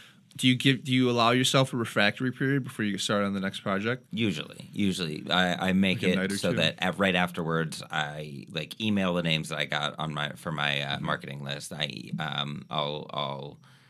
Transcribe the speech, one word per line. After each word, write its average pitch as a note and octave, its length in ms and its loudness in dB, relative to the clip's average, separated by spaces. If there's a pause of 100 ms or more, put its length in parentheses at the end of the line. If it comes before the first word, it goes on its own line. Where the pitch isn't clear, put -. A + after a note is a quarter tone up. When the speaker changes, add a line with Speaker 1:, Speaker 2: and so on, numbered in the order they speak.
(380)
Speaker 1:
do C3 100 2
you B2+ 80 6
give, C3 300 2
do C3 80 0
you B2+ 160 4
allow A#2+ 220 6
yourself B2+ 420 4
a C3 40 -2
refractory A2+ 540 2
period C3+ 320 0
before A#2 220 -4
you G2+ 80 0
get F#2+ 80 -4
started G2+ 240 2
on G2 80 0
the G2 80 -2
next G2 180 -4
project? A2 520 -2
Speaker 2:
Usually, G2 600 -2
usually F2 580 0
I, F2+ 400 2
I F#2 40 4
make F#2+ 280 4
Speaker 1:
Like - 20 0
a F#2 100 4
Speaker 2:
it - 20 2
Speaker 1:
night F#2+ 160 0
or G2+ 60 -4
Speaker 2:
so F2+ 140 2
Speaker 1:
two? F2+ 80 0
Speaker 2:
that E2 200 2
at, F2+ 180 0
right F#2+ 180 4
afterwards, E2 760 0
I, D2+ 580 -4
like, D#2 300 -8
email G2+ 340 2
the F2 100 2
names D#2 260 2
that D2+ 100 -4
I D2 60 -2
got D2 340 -2
on D#2 140 -2
my, D2 240 -4
for E2 160 -6
my, D2 300 0
uh, C#2+ 180 -4
marketing D2 420 -4
list. C#2+ 300 -8
I, - 440 -6
um, C#2+ 520 -6
I'll, D2 440 -4
I'll, C#2+ 440 -8 (320)